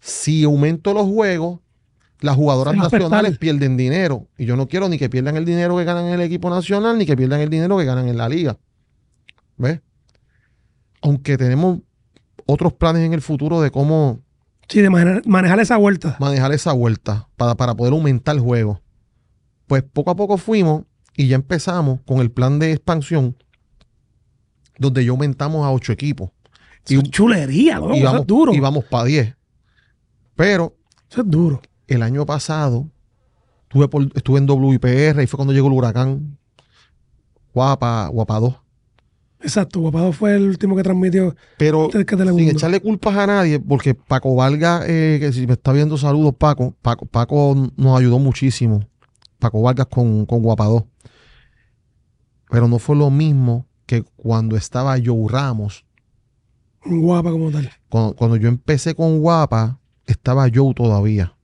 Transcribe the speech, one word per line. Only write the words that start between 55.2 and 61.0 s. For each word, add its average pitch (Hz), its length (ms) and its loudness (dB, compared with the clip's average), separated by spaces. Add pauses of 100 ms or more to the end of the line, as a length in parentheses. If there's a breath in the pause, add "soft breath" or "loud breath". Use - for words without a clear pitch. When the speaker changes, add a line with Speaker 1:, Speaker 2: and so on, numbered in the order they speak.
Speaker 1:
Ramos. 113 560 -4 (1000)
Speaker 2:
Guapa 170 460 0
como 160 200 -2
tal. 147 200 -4 (180)
Speaker 1:
Cuando, 110 260 -2
cuando 117 220 0
yo 113 120 2
empecé 147 460 -2
con 160 260 0
Guapa, 139 600 0 (260)
estaba 131 460 0
Joe 131 220 2
todavía. 104 680 0